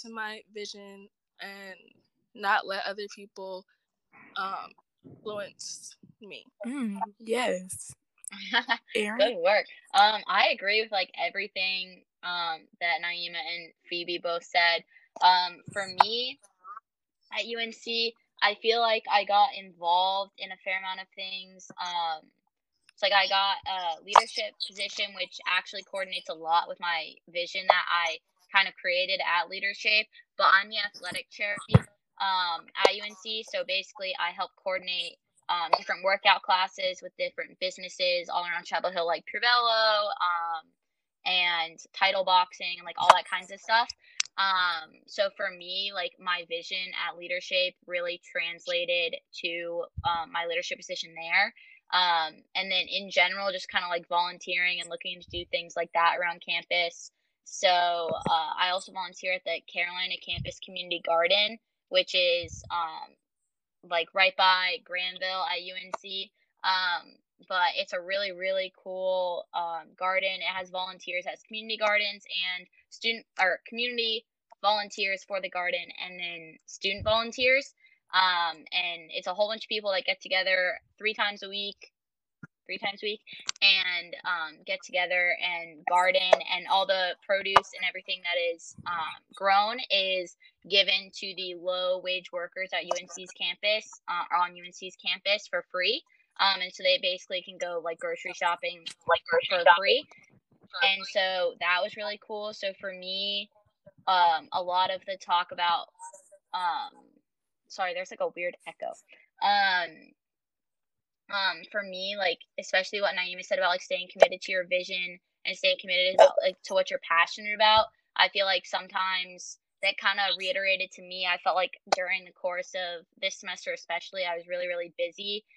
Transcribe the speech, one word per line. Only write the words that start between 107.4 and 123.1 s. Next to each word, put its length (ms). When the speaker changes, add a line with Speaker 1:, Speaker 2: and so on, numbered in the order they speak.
Speaker 3:
sorry, 260
there's, 160
like, 120
a 80
weird 260
echo. 260
Um, 720
um, 420
for 120
me, 340
like, 220
especially 440
what 140
Naima 280
said 160
about, 100
like, 120
staying 280
committed 320
to 120
your 120
vision 540
and 120
staying 240
committed 340
about, 260
like, 220
to 100
what 160
you're 100
passionate 540
about. 340
I 140
feel 160
like 200
sometimes 920
that 160
kinda 400
reiterated 540
to 100
me. 240
I 120
felt 180
like 240
during 280
the 80
course 440
of 300